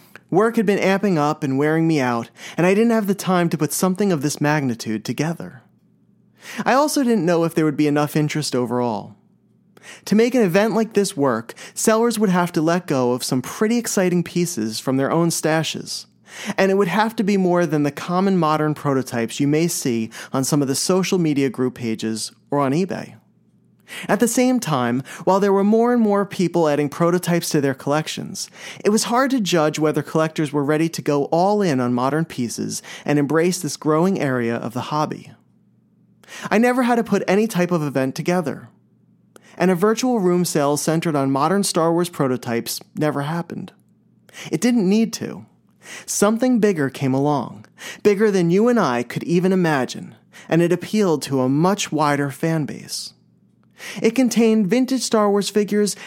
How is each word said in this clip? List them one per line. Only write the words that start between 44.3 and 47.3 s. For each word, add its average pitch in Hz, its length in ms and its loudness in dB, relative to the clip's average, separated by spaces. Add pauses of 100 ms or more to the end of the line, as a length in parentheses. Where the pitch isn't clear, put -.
It - 80 -2
didn't 233 280 2
need 220 260 2
to. 90 320 -10 (600)
Something 226 540 2
bigger 160 300 2
came 135 220 -2
along, 139 540 -2 (380)